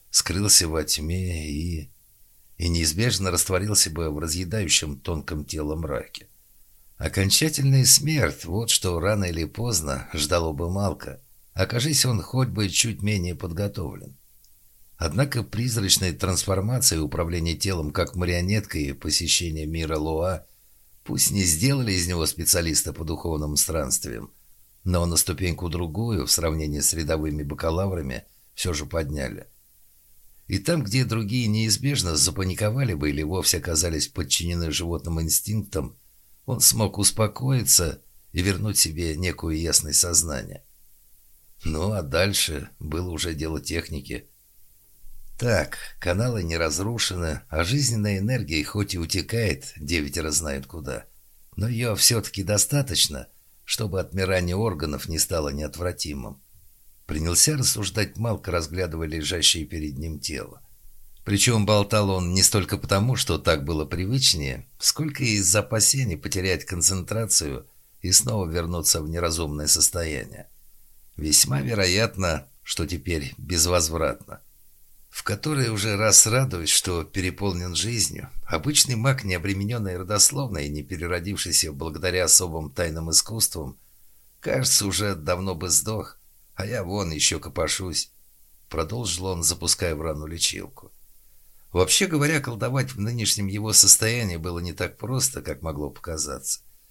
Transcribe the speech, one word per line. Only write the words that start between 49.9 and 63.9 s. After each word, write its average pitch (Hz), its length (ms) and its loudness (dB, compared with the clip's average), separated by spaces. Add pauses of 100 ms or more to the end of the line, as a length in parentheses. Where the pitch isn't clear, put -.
знают 73 340 -2
куда, - 400 -10 (520)
но 98 100 0
её 120 280 0
всё-таки 104 480 2
достаточно, 101 840 2 (380)
чтобы 98 340 -2
отмирание 90 560 0
органов 80 540 -2
не 80 100 0
стало 78 300 0
неотвратимым. 73 920 -6 (640)
Принялся 85 520 2
рассуждать 107 600 -2
Малк, 110 300 -2
разглядывая 82 600 -2
лежащее 80 580 0
перед 76 320 -6
ним 78 220 -6
тело. - 420 -8 (640)
Причём 104 420 4
болтал 104 440 4
он 90 240 0
не 92 100 4
столько 98 340 2
потому, 110 380 2
что - 220 0
так 78 280 2
было 76 200 -2
привычнее, 87 800 0 (140)